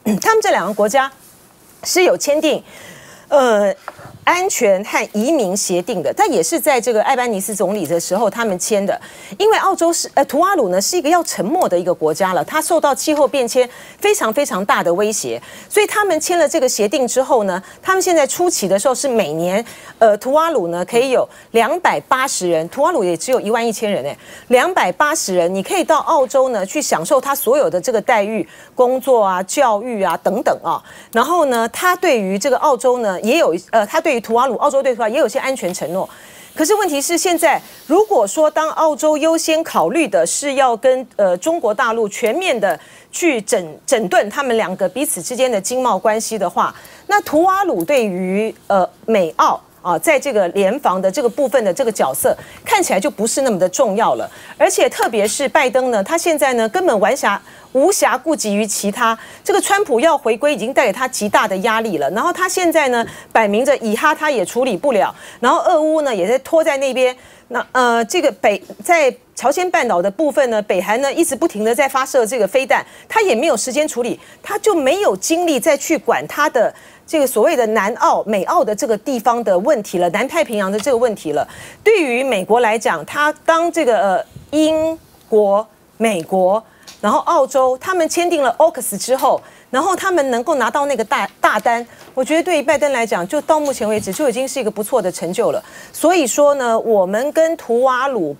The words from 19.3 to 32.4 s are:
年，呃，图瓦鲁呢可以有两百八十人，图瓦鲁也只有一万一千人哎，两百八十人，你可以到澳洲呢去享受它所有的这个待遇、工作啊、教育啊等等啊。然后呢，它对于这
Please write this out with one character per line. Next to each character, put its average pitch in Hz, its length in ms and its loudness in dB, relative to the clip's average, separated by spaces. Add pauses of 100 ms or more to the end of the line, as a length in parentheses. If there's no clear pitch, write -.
年， 180 300 -2 (360)
呃， 214 180 6
图 247 140 -6
瓦 311 180 2
鲁 202 200 -2
呢 175 140 -4
可 233 140 -2
以 262 140 2
有 180 160 2 (240)
两 240 300 2
百 180 260 0
八 262 200 0
十 180 220 -4
人， 160 200 0
图 262 120 -4
瓦 330 100 2
鲁 269 120 0
也 175 120 0
只 - 160 -6
有 233 80 2
一 202 120 -4
万 233 140 0
一 233 60 -2
千 208 200 -4
人 147 120 -2
哎， 135 140 -8 (300)
两 269 260 2
百 240 180 0
八 294 220 0
十 202 220 -4
人， 175 180 2
你 196 80 -4
可 370 160 -4
以 320 60 2
到 311 160 2
澳 285 260 0
洲 262 240 0
呢 202 160 -2
去 285 160 -6
享 165 240 -2
受 269 160 2
它 277 140 -4
所 254 200 0
有 226 140 2
的 175 100 -2
这 226 140 -4
个 214 80 0
待 214 220 2
遇、 208 240 -4 (260)
工 254 260 2
作 240 240 2
啊、 190 200 0
教 220 400 0
育 233 180 -4
啊 175 220 0
等 202 180 -2
等 160 220 0
啊。 156 180 -4 (300)
然 233 120 2
后 320 220 2
呢， 233 240 0
它 359 260 0
对 330 240 2
于 196 200 -2
这 269 100 -2